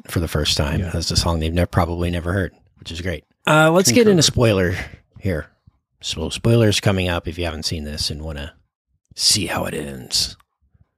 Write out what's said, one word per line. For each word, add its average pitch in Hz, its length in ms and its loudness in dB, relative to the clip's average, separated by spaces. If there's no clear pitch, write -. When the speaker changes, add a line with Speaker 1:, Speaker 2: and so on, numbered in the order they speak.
Speaker 1:
for - 100 -2
the 82 80 -2
first - 300 -2
time. 76 220 0
Speaker 2:
Yeah. 90 120 -4
Speaker 1:
That's 85 200 -4
a 82 60 -2
song 85 220 0
they've 80 140 -2
nev-, 87 180 2
probably 87 400 0
never 87 220 -4
heard, 95 200 -2
which - 140 -16
is 85 100 -10
great. 87 220 -6
Uh, 156 240 6
let's 196 200 4
get 233 160 6
into 185 140 6
spoiler 98 540 2
here. 85 280 -4
So - 280 -6
spoilers 117 500 2
coming 95 300 0
up 87 180 -4
if 82 120 -10
you 85 60 -4
haven't 78 200 -6
seen 80 180 -6
this 73 280 -6
and 76 100 -10
wanna 76 320 -10
see - 320 0
how - 180 -4
it - 80 -6
ends. - 640 -6